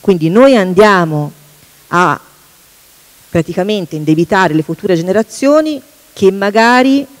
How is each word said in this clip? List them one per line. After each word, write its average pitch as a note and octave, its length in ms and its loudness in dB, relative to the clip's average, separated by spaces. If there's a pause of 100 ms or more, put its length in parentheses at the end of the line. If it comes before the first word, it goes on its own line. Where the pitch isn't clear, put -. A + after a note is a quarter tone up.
Quindi E3+ 280 0
noi B3 280 4
andiamo F3+ 760 2 (560)
a E3+ 320 -2 (1080)
praticamente F3+ 680 -6
indebitare D#3 580 0
le D#3 80 0
future E3+ 340 -4
generazioni C4+ 840 -2 (320)
che F#3+ 180 0
magari A#3 760 0 (140)